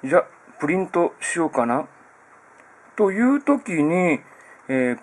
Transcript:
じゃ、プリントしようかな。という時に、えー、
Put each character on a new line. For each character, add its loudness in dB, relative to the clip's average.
じ 0
ゃ、 4
プ -4
リ 0
ン -4
ト -2
し -6
よ 0
う -4
か -2
な。 -2
と 2
い 2
う -2
時 -2
に、 2
え 0
ー、 -6